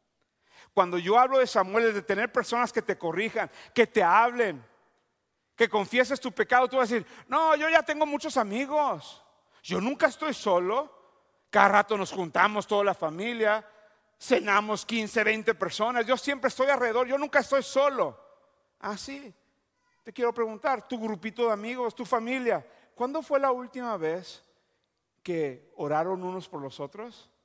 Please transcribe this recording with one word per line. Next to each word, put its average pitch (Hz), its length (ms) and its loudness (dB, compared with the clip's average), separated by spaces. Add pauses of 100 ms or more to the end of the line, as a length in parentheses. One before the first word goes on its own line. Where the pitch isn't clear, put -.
(760)
Cuando 180 240 2
yo 185 200 4
hablo 254 200 4
de 254 80 4
Samuel, 208 400 2
es 220 80 2
de 202 80 -4
tener 202 280 -2
personas 240 420 0
que 226 100 -2
te - 160 -4
corrijan, 185 520 -4 (240)
que 233 120 6
te - 160 2
hablen, 208 600 4 (920)
que 233 120 4
confieses 240 520 0
tu 254 120 -6
pecado. 247 360 2
Tú 254 100 -2
vas 240 120 2
a 240 40 0
decir, 202 140 -4 (200)
"No, 311 280 2
yo 302 120 0
ya 320 140 6
tengo 302 240 -2
muchos 294 300 -4
amigos. 247 880 -2 (380)
Yo 185 180 -4
nunca 269 260 0
estoy 302 280 -2
solo. 202 560 0 (600)
Cada 202 180 6
rato 208 280 2
nos 190 160 -6
juntamos 185 540 0
toda 202 180 0
la 190 100 2
familia. 214 720 -2 (520)
Cenamos 208 680 0
quince, 220 400 -2
veinte 220 300 0
personas. 220 520 -2
Yo 254 100 2
siempre 269 320 -2
estoy 262 200 0
alrededor. 247 380 2
Yo 269 120 -2
nunca 285 220 2
estoy 269 220 0
solo." 254 560 0 (640)
Ah, 202 160 -6
sí. 277 380 -14 (680)
Te 233 100 -18
quiero 240 200 -2
preguntar, 226 560 -4
tu 247 100 -8
grupito 220 480 -4
de 226 60 2
amigos, 233 420 -6
tu 254 120 -10
familia, 233 600 -2 (280)
¿cuándo 277 280 -4
fue 277 160 0
la 269 120 2
última 247 480 -6
vez 165 440 -6 (800)
que 151 540 -6
oraron 165 460 -2
unos 185 260 -8
por 147 140 -10
los 135 180 -12
otros? 208 500 -14 (140)